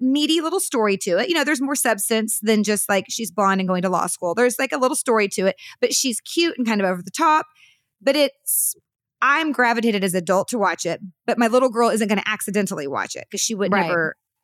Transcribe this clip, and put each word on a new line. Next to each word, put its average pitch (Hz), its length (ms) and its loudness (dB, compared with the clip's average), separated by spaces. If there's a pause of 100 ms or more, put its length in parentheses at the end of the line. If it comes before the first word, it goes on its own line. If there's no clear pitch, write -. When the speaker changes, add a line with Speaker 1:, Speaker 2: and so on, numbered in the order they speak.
Speaker 1:
meaty 294 400 2
little 330 200 -2
story 214 360 0
to 180 220 0
it. 233 100 0
You 349 60 -2
know, 294 100 2
there's 294 160 0
more 277 160 -2
substance 220 640 -2
than 214 240 2
just, 208 240 -2
like, 196 220 0
she's 208 200 -6
blonde 190 300 2
and 185 80 -2
going 180 140 0
to 185 80 0
law 175 160 0
school. 175 280 -4
There's, 240 240 2
like, 262 140 -2
a 302 60 -4
little 262 180 0
story 220 320 2
to 190 180 -2
it, 190 100 0 (220)
but 247 160 0
she's - 280 -2
cute 339 340 -2
and 247 100 -2
kind 214 140 0
of 196 60 2
over 180 160 -2
the 190 80 -12
top. 311 340 2 (560)
But 262 160 2
it's, - 580 0 (460)
I'm 294 320 2
gravitated 233 500 2
as 185 120 0
adult 185 340 0
to 247 100 -4
watch 180 280 0
it, 165 120 -4 (280)
but 233 120 0
my 233 100 4
little 254 200 4
girl 233 220 2
isn't 220 180 0
gonna 202 160 0
accidentally 196 640 -4
watch 117 280 -4
it - 160 -14
'cause 196 120 -6
she 226 120 -2
would 190 180 0
Speaker 2:
Right. 185 160 4
Speaker 1:
never. 170 280 0 (280)